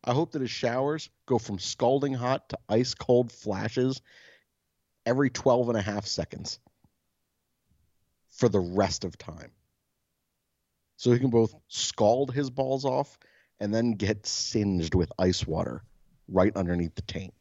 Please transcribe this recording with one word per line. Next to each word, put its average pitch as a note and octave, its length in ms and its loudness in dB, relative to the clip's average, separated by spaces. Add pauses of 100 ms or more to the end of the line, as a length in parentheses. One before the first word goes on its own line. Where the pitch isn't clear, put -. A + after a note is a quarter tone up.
I B2 80 0
hope D#3+ 200 0
that C#3+ 100 -4
his A#2 80 -4
showers C3+ 580 -2 (180)
go A#2+ 120 2
from G#2 200 -4
scalding C3+ 560 0
hot B2 360 -2
to - 80 -8 (100)
ice B2 260 2
cold B2 380 2
flashes A2+ 680 -4 (1040)
every C3 240 2
twelve B2 380 2
and A2+ 100 0
a G#2 40 0
half G#2 240 -4
seconds - 520 -8 (1700)
for - 180 2
the G2 120 4
rest F#2 440 0
of E2+ 140 -8
time. - 320 -16 (1500)
So - 160 2
he B2 60 6
can C3 120 2
both A2+ 240 4 (140)
scald B2+ 640 0
his C3+ 180 -2
balls C3+ 340 -2
off C3+ 340 -2 (400)
and G#2 160 -2
then A#2 180 2
get G2+ 340 -2
singed F#2+ 680 -2
with F2 240 2
ice F#2 280 2
water D#2+ 360 -4 (460)
right F#2 280 2
underneath F2 380 -2
the - 80 -10
taint. - 380 -12